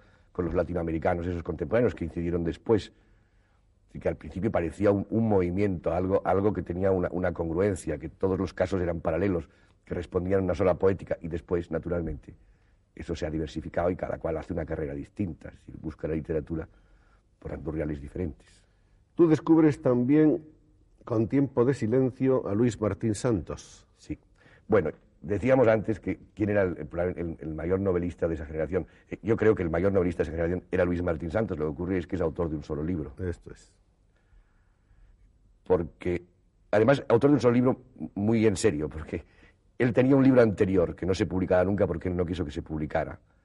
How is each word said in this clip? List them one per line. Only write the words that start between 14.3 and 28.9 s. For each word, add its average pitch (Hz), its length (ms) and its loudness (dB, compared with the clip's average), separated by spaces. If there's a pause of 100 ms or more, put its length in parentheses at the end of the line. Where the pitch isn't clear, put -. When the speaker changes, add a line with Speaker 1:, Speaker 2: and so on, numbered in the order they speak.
Speaker 1:
hace 78 160 -8
una 82 140 -4
carrera 78 260 -6
distinta, 73 580 -8
es - 100 -20
decir, - 200 -20
busca 78 280 -10
la 80 60 -2
literatura 78 540 -6 (680)
por - 140 -12
andurriales 76 480 -6
diferentes. - 640 -10 (500)
Speaker 2:
Tú 170 140 6
descubres 156 520 4
también, 139 640 4 (640)
con 110 240 0
Tiempo 131 360 2
de 135 100 2
silencio, 131 760 0
a 101 80 -2
Luis 117 240 2
Martín 104 340 -2
Santos. - 720 -4 (100)
Speaker 1:
Sí. - 220 -12 (480)
Bueno, 90 240 2 (320)
decíamos 110 460 4
antes 110 320 2
que 92 180 -6 (160)
quién 104 160 0
era 101 120 4
el, 78 260 -2 (280)
el, 82 220 -6
el 78 160 -8
mayor 85 260 -2
novelista 90 460 -2
de 82 80 -2
esa 76 100 -10
generación. 78 420 -4 (220)